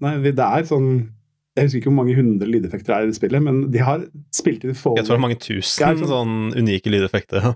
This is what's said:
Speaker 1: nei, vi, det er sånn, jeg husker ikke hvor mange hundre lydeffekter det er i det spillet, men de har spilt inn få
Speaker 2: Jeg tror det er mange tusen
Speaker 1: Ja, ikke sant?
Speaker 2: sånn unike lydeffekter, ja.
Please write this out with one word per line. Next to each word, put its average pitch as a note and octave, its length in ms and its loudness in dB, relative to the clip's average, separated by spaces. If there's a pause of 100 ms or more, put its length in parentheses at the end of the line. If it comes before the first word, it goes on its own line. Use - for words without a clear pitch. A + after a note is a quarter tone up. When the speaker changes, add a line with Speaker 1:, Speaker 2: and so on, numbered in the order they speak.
Speaker 1:
nei, D3 160 -4
vi, C#3 140 0
det C3 120 0
er A#2+ 240 2
sånn, C3 400 0 (460)
jeg C#3 140 2
husker B2+ 140 0
ikke C#3 100 0
hvor C#3 140 4
mange B2+ 100 2
hundre A2 320 2
lydeffekter G2+ 400 -2
det A2 80 0
er G#2+ 80 0
i A2 80 0
det G#2+ 80 -8
spillet, B2+ 240 0
men C#3 260 0
de A#2+ 100 0
har C3+ 200 2 (320)
spilt B2 320 -2
inn B2+ 100 -6
få B2+ 220 -2
Speaker 2:
Jeg A2+ 80 2
tror A#2+ 140 2
det - 20 0
er B2+ 80 2
mange A#2+ 100 -2
tusen - 440 -4
Speaker 1:
Ja, D3 100 4
ikke D#3+ 160 -2
sant? - 20 -2
Speaker 2:
sånn A2+ 460 -2
unike A2 340 0
lydeffekter, G2 540 0
ja. A#2+ 120 2